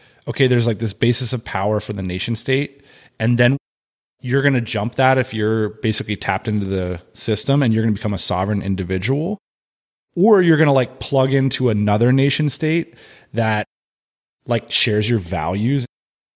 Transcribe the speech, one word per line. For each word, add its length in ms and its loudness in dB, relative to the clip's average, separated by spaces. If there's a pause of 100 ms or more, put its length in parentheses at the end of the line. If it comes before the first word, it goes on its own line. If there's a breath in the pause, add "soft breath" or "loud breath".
(280 soft breath)
okay, 180 2
there's, 220 2
like, 100 -2
this 140 -4
basis 400 -2
of 120 -6
power 360 -2
for 120 -8
the 100 -8
nation 340 -4
state, 480 -4 (340 soft breath)
and 180 0
then 200 2 (640)
you're 220 -2
gonna 180 2
jump 340 -4
that 240 4
if 160 -4
you're 360 0
basically 440 -2
tapped 320 -4
into 200 -2
the 340 -4 (140)
system 500 0
and 100 2
you're 80 2
gonna 120 0
become 200 -4
a 40 -2
sovereign 440 -2
individual, 760 -4 (760)
or 280 6
you're 140 6
gonna, 160 4
like, 260 0
plug 340 0
into 380 0
another 400 2
nation 400 2
state 440 -4 (380 loud breath)
that, 340 -2 (800)
like, 240 -2
shares 380 0
your 120 0
values 640 -2 (500)